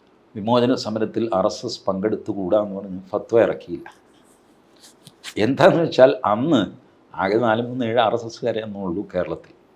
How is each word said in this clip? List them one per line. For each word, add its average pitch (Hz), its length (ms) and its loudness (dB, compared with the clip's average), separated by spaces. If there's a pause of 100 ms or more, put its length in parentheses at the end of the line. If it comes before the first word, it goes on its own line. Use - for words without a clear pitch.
(360)
വിമോചന 120 380 2
സമരത്തിൽ 110 600 -4
ആർ 95 120 2
എസ് 110 200 -4
എസ് - 220 -10
പങ്കെടുത്തുകൂടാ 98 720 -2
എന്ന് 98 140 -6
പറഞ്ഞ് 95 240 -10 (100)
ഫത്വ 107 300 0
ഇറക്കിയില്ല. - 480 -2 (1500)
എന്താന്ന് 143 440 4
വെച്ചാൽ 139 420 6
അന്ന് 113 420 2 (480)
ആകെ 98 240 0
നാല് 117 240 2
മൂന്ന് 123 220 -6
ഏഴ് 113 160 0
ആർ 113 140 2
എസ് 110 100 -2
എസ്സുകാരെ 110 380 -6
ഒന്നുള്ളൂ 98 520 -6
കേരളത്തിൽ. 82 380 -6 (240)